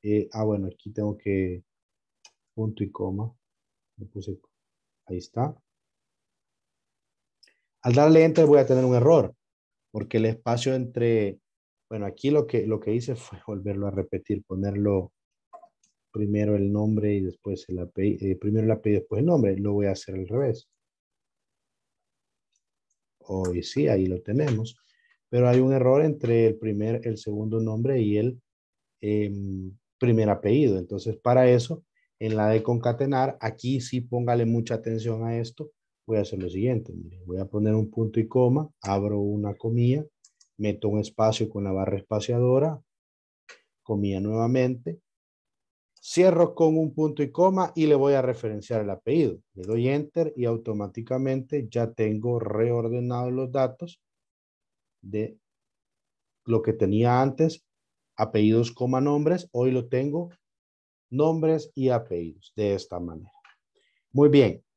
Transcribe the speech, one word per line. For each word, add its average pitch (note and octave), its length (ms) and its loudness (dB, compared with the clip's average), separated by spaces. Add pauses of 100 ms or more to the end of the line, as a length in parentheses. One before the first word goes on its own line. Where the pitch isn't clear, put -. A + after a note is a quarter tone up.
Eh, G#2 300 0
ah, A2 120 -4
bueno, G2+ 240 -2
aquí - 220 -16
tengo G#2 280 -6
que F#2+ 440 -4 (920)
punto G#2+ 280 -6
y G2 80 -6
coma. G2 400 -8 (680)
Le G#2 80 -16
puse, G2 340 -14 (640)
ahí F2+ 140 -8
está. B2+ 360 -6 (2250)
Al B2+ 100 2
darle D#3 320 8
enter D#3+ 220 6
voy D3 120 8
a B2+ 80 6
tener B2+ 200 4
un B2+ 80 4
error, B2+ 400 4 (560)
porque G#2+ 260 -6
el A2 80 2
espacio A#2+ 500 -2
entre, A#2 680 0 (500)
bueno, G#2+ 160 -8
aquí C3 240 -4
lo D3 160 2
que, A2 200 -2
lo G#2+ 140 -2
que G#2+ 140 -2
hice A#2+ 220 -4
fue - 300 -18
volverlo G2+ 400 -6
a G2 40 -4
repetir, G2 540 -6
ponerlo G2 680 -2 (1000)
primero G#2 460 0
el G2 160 0
nombre G#2 420 0
y G2+ 60 -2
después F#2 480 -8
el F#2 120 -8
apellido, F#2+ 460 -4
eh, F#2+ 80 0
primero G#2+ 300 0
el A2 80 2
apellido, G#2 300 0
después G#2 180 -4
el D3 60 2
nombre. A2+ 320 2
Lo G2+ 160 -2
voy G2+ 120 0
a G2 60 0
hacer F#2+ 240 -8
al F#2+ 100 -8
revés. B2 420 -4 (2500)
Oh, F#2 340 -4
y F2 80 -4
sí, D3 240 -2
ahí G2 200 2
lo F#2 160 -4
tenemos. A#2 540 -2 (540)
Pero B2 180 4
hay B2 120 6
un C3 120 4
error C3+ 320 4
entre A#2 420 2
el A2 100 2
primer, A2 500 -4
el A2 120 -6
segundo G#2+ 420 -4
nombre A#2 400 -2
y G#2 180 2
el, B2 220 -2 (600)
em, G2+ 760 -4 (220)
primer A2+ 320 4
apellido. G2+ 480 2
Entonces, F#2 380 -6
para B2 320 4
eso, B2 360 2 (360)
en A2 160 -2
la G#2+ 120 2
de A2 140 2
concatenar, B2 800 -2
aquí B2 400 -4
sí B2 200 -6
póngale A#2+ 460 -2
mucha A#2 280 0
atención A2+ 500 -6
a A#2 140 -4
esto. - 320 -10 (360)
Voy A2 120 0
a G#2 40 0
hacer F#2+ 200 -6
lo F2+ 60 -6
siguiente, G2+ 460 -4
mire, E2+ 320 -16
voy F2+ 120 -6
a G2 60 -4
poner G#2+ 300 0
un G#2+ 160 0
punto A2+ 280 -2
y A2 100 0
coma, B2+ 420 2 (100)
abro G2+ 400 -2
una G#2 340 -4
comilla, A#2+ 520 0 (500)
meto G#2 320 -2
un G#2 120 0
espacio A2 500 0
con G2+ 140 -6
la G2 80 -2
barra F#2+ 260 -2
espaciadora, B2 840 0 (1040)
comilla G2+ 360 -2
nuevamente, B2 840 -2 (1000)
cierro E3+ 540 4
con D#3+ 240 4
un D#3+ 160 -2
punto D3+ 280 -2
y C#3+ 80 -2
coma F#3 440 2
y D#3+ 120 2
le D3+ 80 6
voy C#3 200 4
a C3 80 2
referenciar A#2 580 -4
el G2+ 100 -4
apellido. A#2 480 -2 (160)
Le F#2 100 -14
doy A2+ 240 -2
enter D3 460 -2
y B2 120 -4
automáticamente A#2 1200 -4
ya A#2 220 -2
tengo A2 480 -2
reordenados A#2+ 920 -2
los B2+ 200 -6
datos C3+ 480 -4 (1000)
de G#2+ 360 -6 (1080)
lo A2+ 160 0
que A2 100 -2
tenía A2+ 480 2
antes, D3+ 460 0 (500)
apellidos, A2 560 2
coma, B2+ 280 -2
nombres. D3+ 520 0
Hoy B2 180 0
lo B2 180 -4
tengo, D3 420 -4 (800)
nombres D#3+ 640 0
y C3 160 0
apellidos, F2 640 -4
de G2+ 180 0
esta F#2 240 -8
manera. F2 320 -12 (840)
Muy C#3+ 180 6
bien. C3+ 340 4 (120)